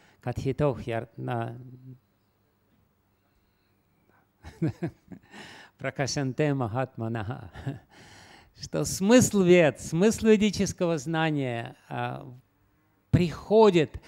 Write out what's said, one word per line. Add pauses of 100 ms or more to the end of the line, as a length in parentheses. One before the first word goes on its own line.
(220)
катхитох
яр-,
на-, (3000)
<laughs> (1080)
пракашанте
махатманаха». (1120)
Что
смысл
вед,
смысл
ведического
знания, (140)
а, (840)
приходит,